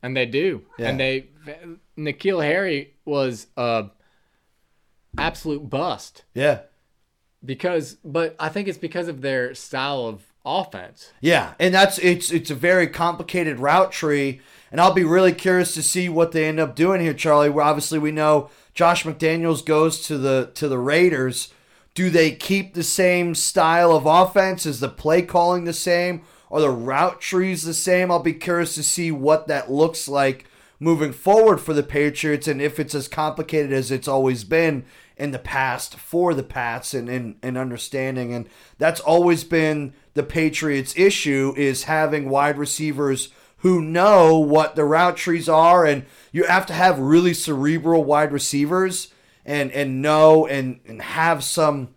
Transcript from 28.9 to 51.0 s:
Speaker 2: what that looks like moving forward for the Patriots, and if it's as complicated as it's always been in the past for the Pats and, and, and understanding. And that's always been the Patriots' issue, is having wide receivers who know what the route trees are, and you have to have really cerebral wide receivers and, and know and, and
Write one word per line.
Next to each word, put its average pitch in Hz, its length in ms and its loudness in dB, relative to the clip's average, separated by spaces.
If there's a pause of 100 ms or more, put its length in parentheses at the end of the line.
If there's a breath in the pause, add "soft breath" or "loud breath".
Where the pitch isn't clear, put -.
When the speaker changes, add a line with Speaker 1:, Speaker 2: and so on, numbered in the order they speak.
Speaker 2:
what 151 360 2
that 139 240 -4
looks 160 360 0
like 139 380 0 (340 soft breath)
moving 151 320 0
forward 208 480 4
for - 140 -6
the 147 100 2
Patriots, 147 640 -2
and 139 140 -4
if 147 180 -4
it's 147 160 -6
as 135 120 -6
complicated 156 640 -4
as 131 180 -2
it's 131 160 -6
always 135 360 0
been 151 420 0 (320 soft breath)
in 143 140 -6
the 123 80 -8
past 131 580 -6
for 175 380 -2
the 135 80 -4
Pats 123 500 -8
and, 120 160 -6
and, 123 320 -8
and 127 160 -6
understanding. 127 760 -8
And 120 160 -10 (300 soft breath)
that's 160 220 0
always 175 440 2
been 156 500 -2 (200 soft breath)
the 147 80 -2
Patriots' 151 760 -2
issue, 143 600 2
is 139 280 -2
having 151 440 -2
wide 143 300 0
receivers 143 720 -4 (280 soft breath)
who 180 240 2
know 165 560 6
what 151 380 2
the 151 100 2
route 165 320 2
trees 165 320 -2
are, 170 340 6
and 143 220 2 (260 soft breath)
you 170 120 0
have 180 240 2
to 175 60 -10
have 165 260 2
really 165 340 4
cerebral 156 720 0
wide 147 280 2
receivers 156 800 -2 (320 soft breath)
and, 139 280 -4
and 131 320 -4
know 156 420 6
and, 131 400 -4
and 110 160 -16